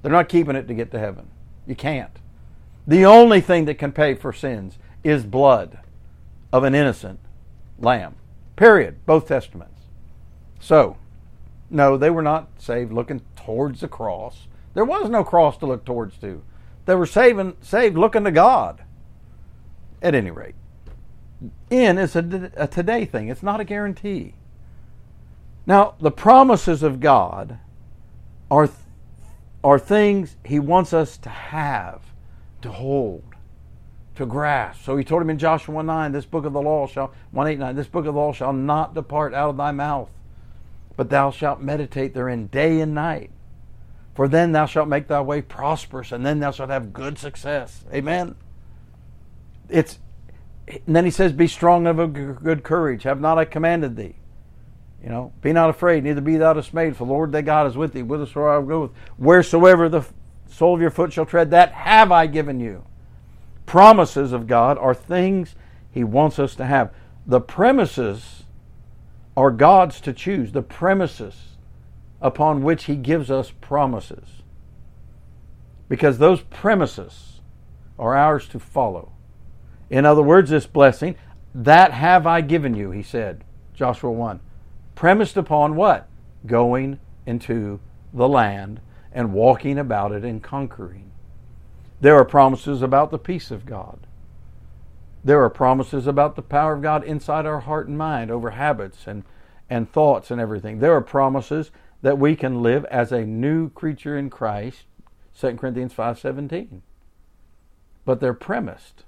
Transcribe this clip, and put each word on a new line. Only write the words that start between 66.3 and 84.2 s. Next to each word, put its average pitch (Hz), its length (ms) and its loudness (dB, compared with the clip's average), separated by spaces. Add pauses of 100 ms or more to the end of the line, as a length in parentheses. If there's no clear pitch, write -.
us 139 160 -2
to 131 100 -10
have. 127 260 0 (360)
The 123 140 2
premises 165 1040 -2 (920)
are 135 140 4
God's 156 500 4
to 139 120 -8
choose, 143 400 -6
the 135 100 -4
premises 175 920 -6 (640)
upon 147 440 -2
which 160 220 -2
He 147 100 -6
gives 139 340 -4
us 131 220 -4
promises. - 920 -6 (1500)
Because 139 300 0
those 170 240 4
premises - 1000 -4 (580)
are 120 160 -2
ours 147 320 2
to - 120 -14
follow. 104 520 -6 (800)
In 131 120 2
other 151 200 6
words, 160 260 6
this 151 160 0
blessing, 139 500 2 (380)
"That 151 380 6
have 160 340 2
I 170 160 2
given 143 320 -2
you," 101 160 -6
He 98 140 -10
said, 104 400 -8 (320)
Joshua 123 360 -4
one. 113 280 -6 (560)